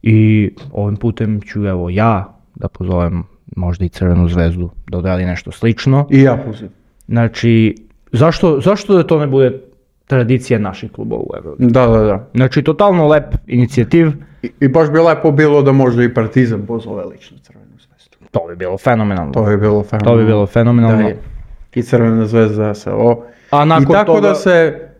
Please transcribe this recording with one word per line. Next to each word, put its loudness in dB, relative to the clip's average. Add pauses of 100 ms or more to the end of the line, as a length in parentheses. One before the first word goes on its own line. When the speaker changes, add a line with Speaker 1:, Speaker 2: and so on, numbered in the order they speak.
Speaker 1:
I 2 (220)
ovim -4
putem -4
ću, -6
evo, -4
ja -2 (180)
da -10
pozovem -4 (340)
možda -4
i -4
Crvenu 0
zvezdu -2 (180)
da -8
odradi -4
nešto -8
slično. -2
Speaker 2:
I 6
ja 4
pozivam. -12 (360)
Speaker 1:
Znači, 0 (360)
zašto, 2
zašto 0
da 4
to 0
ne -2
bude 0 (460)
tradicija 0
naših -8
klubova -8
u -10
Evropi? -6
Speaker 2:
Da, 4
da, 2
da. 0
Speaker 1:
Znači, 0
totalno 2
lep 2 (120)
inicijativ. 2 (300)
Speaker 2:
I, -8 (100)
i 2
baš 2
bi 0
lepo 2
bilo 2
da 2
možda 2
i -2
Partizan 0
pozove -10
lično -20
Crvenu -20
zvezdu. -20 (140)
Speaker 1:
To -6
bi -16
bilo -8
fenomenalno. -2
Speaker 2:
To -2
bi 0
bilo 0
fenomenalno. 0
Speaker 1:
To 4
bi 2
bilo 2
fenomenalno. 2
Speaker 2:
Da 0
je -6 (560)
i -2
Crvena 0
zvezda 0
S -14
L -4
O. 0 (260)
Speaker 1:
A 2
nakon 4
Speaker 2:
I 2
tako 2
Speaker 1:
toga 2
Speaker 2:
da 2
se 0 (120)